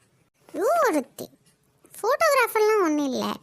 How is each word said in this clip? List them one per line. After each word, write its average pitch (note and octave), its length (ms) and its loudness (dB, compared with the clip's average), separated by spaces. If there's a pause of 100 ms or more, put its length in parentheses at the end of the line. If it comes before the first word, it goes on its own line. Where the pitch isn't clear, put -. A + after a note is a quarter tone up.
(540)
ஐயோ, C#5 340 0
ஒருத்தி. D4+ 420 -4 (640)
ஃபோட்டோகிராஃபர்லாம் A4+ 880 2
ஒண்ணும் D4+ 220 0
இல்ல. G#3+ 380 -4